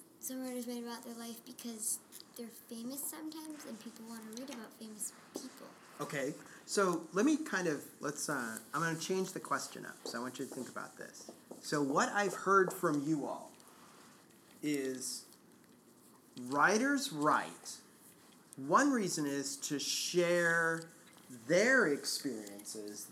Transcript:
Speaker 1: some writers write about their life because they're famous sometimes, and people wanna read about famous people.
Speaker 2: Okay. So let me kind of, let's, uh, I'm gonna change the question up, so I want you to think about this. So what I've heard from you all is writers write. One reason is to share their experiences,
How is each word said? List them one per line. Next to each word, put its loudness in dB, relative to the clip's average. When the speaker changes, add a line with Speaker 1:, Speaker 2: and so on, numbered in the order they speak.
Speaker 1:
some -6
writers -6
write -6
about -8
their -10
life -10
because -6
they're -10
famous -8
sometimes, -10
and -10
people -14
wanna -12
read -10
about -10
famous -8
people. -10
Speaker 2:
Okay. -2
So 2
let 4
me 6
kind 0
of, 0
let's, -4
uh, -2
I'm 0
gonna 0
change 0
the -4
question -4
up, -12
so -6
I -4
want -6
you -2
to -10
think -6
about -10
this. -12
So 0
what 4
I've 2
heard 6
from 2
you 2
all -6
is -2
writers 4
write. 0
One 6
reason 2
is -2
to -4
share 2
their 8
experiences, -4